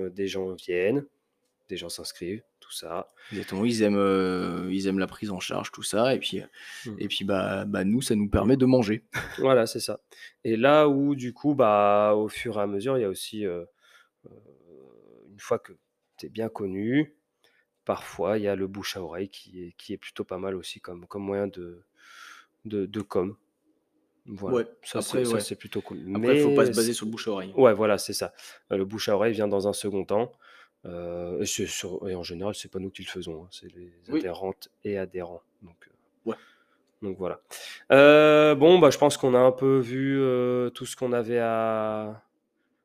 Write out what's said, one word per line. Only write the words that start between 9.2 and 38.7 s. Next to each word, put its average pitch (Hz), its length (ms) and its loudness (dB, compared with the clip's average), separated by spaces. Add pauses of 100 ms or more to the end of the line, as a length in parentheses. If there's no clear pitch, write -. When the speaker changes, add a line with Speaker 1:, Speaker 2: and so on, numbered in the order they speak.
Speaker 1:
Voilà, 123 160 6
c'est 117 160 -6
ça. 107 180 -8 (440)
Et 113 140 0
là 147 300 6
où, 143 280 2
du 123 180 -8
coup, 147 220 0
bah, 104 600 4
au 107 140 0
fur 107 300 -8
et - 20 0
à 101 60 -2
mesure, 101 300 -4
il 127 40 0
y 110 40 0
a 98 40 -2
aussi, 104 360 -8
euh, 87 200 -6 (600)
euh, - 20 -20 (1000)
une 104 80 -20
fois 113 200 -2
que - 140 -20 (440)
t'es - 120 -14
bien 110 200 -6
connu, 110 680 -2 (680)
parfois, 98 520 -4
il 104 60 -4
y 101 40 -2
a 101 80 -2
le 95 120 -4
bouche 95 300 -10
à 95 40 -10
oreille 87 280 -10
qui 92 340 -20
est, 87 140 -16
qui - 160 -12
est 95 40 -10
plutôt - 260 -12
pas 95 140 -10
mal 95 180 -6
aussi 90 240 -12
comme, 87 280 -16
comme 101 160 -10
moyen 98 240 -2
de, 87 360 -14 (840)
de, 104 200 -4
de 104 160 -6
com. 101 340 -4 (880)
Voilà. 101 320 -6
Speaker 2:
Ouais, 113 100 -2 (160)
Speaker 1:
Ça, - 160 -8
Speaker 2:
après, 127 200 -4
Speaker 1:
c'est, 127 60 0
ça, 117 100 -2
Speaker 2:
ouais. 107 60 0
Speaker 1:
c'est 101 140 -8
plutôt 104 260 -10
cool. - 180 -12 (160)
Speaker 2:
Après, 120 240 4
faut 143 160 4
pas 135 100 6
Speaker 1:
Mais 123 60 2
Speaker 2:
se 104 60 0
baser 113 100 2
Speaker 1:
c'est 120 60 -2
Speaker 2:
sur 113 140 -8
le 110 40 -6
bouche 113 160 -8
à 110 40 -4
oreille. 95 260 -8
Speaker 1:
Ouais, 123 160 8
voilà, 104 240 2
c'est - 160 -6
ça. 95 200 -6 (380)
Euh, 101 60 0
le 95 80 0
bouche 104 240 -6
à 107 60 2
oreille 110 180 2
vient 104 160 -2
dans 98 180 0
un 101 60 0
second 98 320 -4
temps. 113 260 -2 (540)
Euh, 87 560 -8
et 104 40 -2
c'est 101 220 -4
sur... 92 420 -8
et 92 60 -4
en 87 80 -8
général, 92 320 -8
c'est - 160 -16
pas 95 80 -8
nous 95 100 -8
qui 92 140 -16
le - 40 -14
faisons, 85 360 -12
hein, 90 80 -20
c'est 90 220 -20
les 90 180 -20 (180)
Speaker 2:
Oui. 147 100 -2
Speaker 1:
adhérentes 95 500 -8 (140)
et 101 140 -4
adhérents. 90 440 -8 (200)
Donc, 87 140 -20 (120)
euh, - 440 -16
Speaker 2:
Ouais. - 40 -6 (680)
Speaker 1:
donc 95 160 -8
voilà. 87 240 -6 (500)
Euh, 151 640 10
bon, 165 240 8